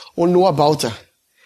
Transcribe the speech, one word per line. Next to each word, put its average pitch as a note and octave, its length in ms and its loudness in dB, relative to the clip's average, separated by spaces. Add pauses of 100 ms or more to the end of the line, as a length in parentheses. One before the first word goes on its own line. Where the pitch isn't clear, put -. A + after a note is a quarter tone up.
(160)
Und F3 160 -2
Noah F3+ 220 2
baute. C#3+ 420 0 (500)